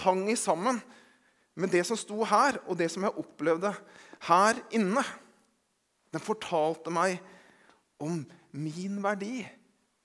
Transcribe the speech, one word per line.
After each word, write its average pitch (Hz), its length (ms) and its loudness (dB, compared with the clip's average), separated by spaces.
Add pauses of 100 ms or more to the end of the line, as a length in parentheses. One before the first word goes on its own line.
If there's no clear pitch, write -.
hang 190 240 4
i 226 120 2
sammen 208 440 0 (760)
med 185 120 0
det 175 160 4
som 226 120 -2
sto 208 280 -8
her, 233 400 4
og 170 120 -4
det 170 120 2
som 190 120 -6
jeg 202 160 -2
opplevde 165 520 -2 (560)
her 202 320 6 (160)
inne. 220 280 2 (1080)
Den 156 120 -6
fortalte 165 680 -2
meg 180 280 0 (800)
om 160 200 -4 (300)
min 175 520 -8
verdi. 202 380 -4 (640)